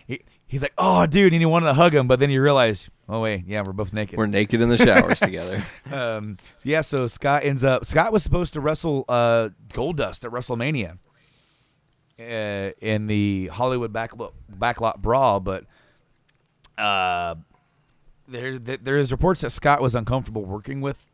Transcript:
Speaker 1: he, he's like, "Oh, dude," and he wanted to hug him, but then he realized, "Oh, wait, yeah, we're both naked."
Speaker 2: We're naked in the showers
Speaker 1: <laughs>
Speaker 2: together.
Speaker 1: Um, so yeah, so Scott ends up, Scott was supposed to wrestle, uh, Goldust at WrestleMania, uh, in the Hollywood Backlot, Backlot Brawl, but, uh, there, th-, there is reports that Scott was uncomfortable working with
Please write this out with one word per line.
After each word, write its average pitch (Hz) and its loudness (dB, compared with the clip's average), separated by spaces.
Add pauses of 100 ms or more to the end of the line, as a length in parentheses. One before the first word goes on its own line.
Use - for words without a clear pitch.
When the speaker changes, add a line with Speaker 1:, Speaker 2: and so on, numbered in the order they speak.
Speaker 1:
he, 135 -10 (260)
he's 135 -6
like, 147 -6
"Oh, 180 4
dude," 180 6
and 165 2
he 165 4
wanted 165 4
to 139 4
hug 160 6
him, 131 4
but 127 4
then 143 2
he 135 2
realized, 131 4 (200)
"Oh, 110 -4
wait, 104 -4
yeah, 104 -6
we're 95 -8
both 101 -8
naked." 107 -6
Speaker 2:
We're 110 2
naked 104 0
in 117 4
the 120 6
showers - 4
Speaker 1:
<laughs> - -
Speaker 2:
together. 175 -4 (300)
Speaker 1:
Um, 110 -6 (200)
so - -10
yeah, 156 2
so 135 -2
Scott 139 -2
ends 139 0
up, 131 2
Scott 185 0
was 214 2
supposed 175 -2
to 156 -6
wrestle, 151 -2
uh, 117 2 (180)
Goldust 127 -6
at 113 -10
WrestleMania, 120 -4 (1200)
uh, 104 -6
in 107 -2
the 101 0
Hollywood 120 -4
Backlot, 113 -10 (200)
Backlot 113 -2
Brawl, 113 2
but, 95 -6 (1120)
uh, 90 -2 (920)
there, 127 -10
th-, 123 -10
there 135 0
is 139 2
reports 175 2
that 139 -4
Scott 143 2
was 127 2
uncomfortable 117 -4
working 107 -10
with 139 -8